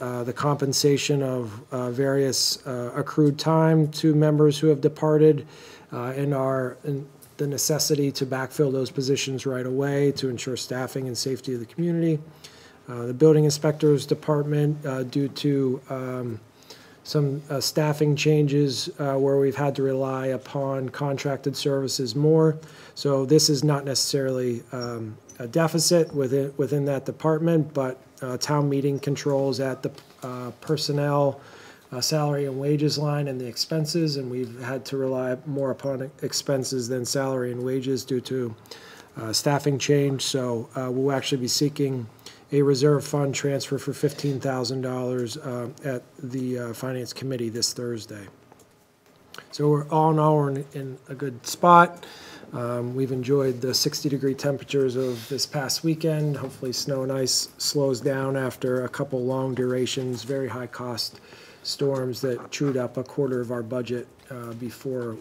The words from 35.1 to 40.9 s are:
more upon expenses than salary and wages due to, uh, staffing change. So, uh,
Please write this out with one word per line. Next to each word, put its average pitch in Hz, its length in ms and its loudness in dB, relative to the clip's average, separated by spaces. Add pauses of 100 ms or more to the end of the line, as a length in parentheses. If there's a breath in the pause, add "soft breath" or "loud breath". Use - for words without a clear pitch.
more 139 240 -2
upon 131 400 -4 (120)
expenses 127 640 -2
than 127 160 -2
salary 131 480 -2
and 123 100 -6
wages 131 420 -2
due 127 160 -2
to, 120 340 -4 (640 loud breath)
uh, 113 120 -6
staffing 143 460 2
change. 143 440 2
So, 123 540 -2
uh, 131 140 -4